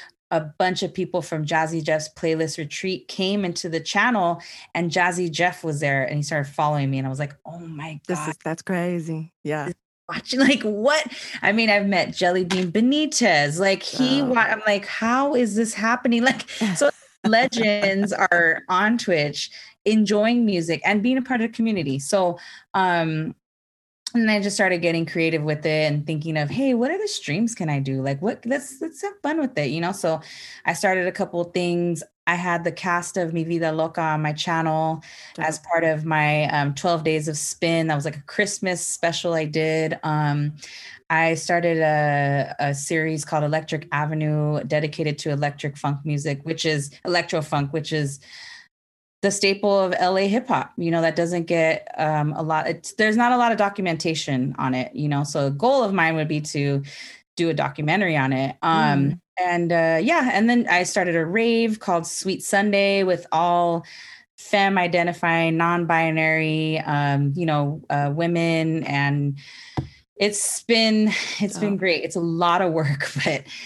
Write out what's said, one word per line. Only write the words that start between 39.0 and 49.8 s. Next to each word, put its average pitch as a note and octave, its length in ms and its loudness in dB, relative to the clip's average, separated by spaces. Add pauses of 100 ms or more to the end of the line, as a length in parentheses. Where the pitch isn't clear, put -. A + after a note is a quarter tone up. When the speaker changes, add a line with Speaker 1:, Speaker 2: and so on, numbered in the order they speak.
Speaker 1:
I D#3+ 100 0
did. D#3+ 560 0
Um, D3 540 0 (560)
I E3 240 4
started E3+ 420 0
a, D3 800 2
a C#3+ 160 0
series D#3 500 -2
called D3+ 200 0
Electric D#3 480 -2
Avenue D3+ 720 0
dedicated D3+ 560 -2
to D#3+ 100 -4
electric C#3+ 480 -4
funk C#3+ 280 -2
music, C#3+ 380 -4
which D#3+ 220 -4
is C#3+ 240 0 (160)
electro E3+ 380 0
funk, C#3+ 300 -2
which D#3 200 -4
is C#3+ 260 -2 (1000)
the G3 100 2
staple G3 480 2
of F#3 180 2